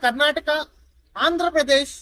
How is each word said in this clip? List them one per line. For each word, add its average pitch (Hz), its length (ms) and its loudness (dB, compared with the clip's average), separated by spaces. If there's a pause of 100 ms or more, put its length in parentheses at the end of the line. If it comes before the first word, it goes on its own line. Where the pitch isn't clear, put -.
కర్ణాటక, 294 640 0 (520)
ఆంధ్రప్రదేశ్, 294 840 0